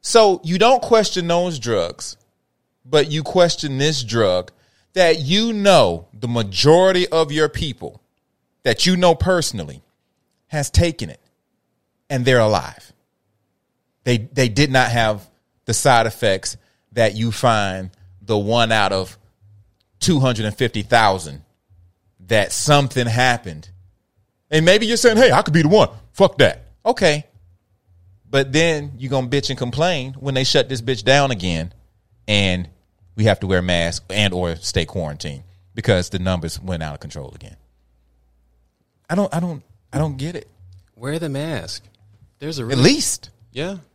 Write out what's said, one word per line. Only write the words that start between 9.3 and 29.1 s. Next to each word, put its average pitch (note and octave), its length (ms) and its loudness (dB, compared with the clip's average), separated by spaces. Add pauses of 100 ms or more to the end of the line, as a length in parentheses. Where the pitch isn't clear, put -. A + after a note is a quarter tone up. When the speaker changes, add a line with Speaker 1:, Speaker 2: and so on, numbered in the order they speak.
Speaker 1:
has D3 220 -6
taken E3 380 0
it, - 120 -20 (920)
and C3 160 -2
they're B2+ 140 4
alive. G#2+ 520 -2 (1120)
They, B2 140 2
they B2 320 -2
did C3+ 200 0
not B2+ 200 2
have A2 360 -2 (380)
the A#2 80 -6
side A#2 340 4
effects G2 520 -4 (340)
that G#2+ 220 2
you A2+ 180 -2
find G2 560 -2 (320)
the A2 160 -2
one A2 360 0
out G2 200 2
of F#2+ 240 -4 (840)
two D#3+ 200 2
hundred A#2+ 240 0
and G#2 100 -4
fifty A#2 280 -2
thousand F#2+ 580 0 (840)
that G#2 260 0
something C3+ 540 0
happened. A2+ 640 -2 (800)
And D#3 160 2
maybe G#3 180 4
you're A3+ 140 -2
saying, A3+ 180 4
"Hey, A#3 160 6
I C#3+ 80 4
could D3 140 -2
be E3 80 4
the F#3+ 60 2
one. G3 200 4 (240)
Fuck - 260 2
that." A#2 260 2 (200)
Okay. F3 400 0 (1040)
But C3+ 240 -2
then D3+ 460 -2
you C3 100 -10
gonna B2+ 200 -2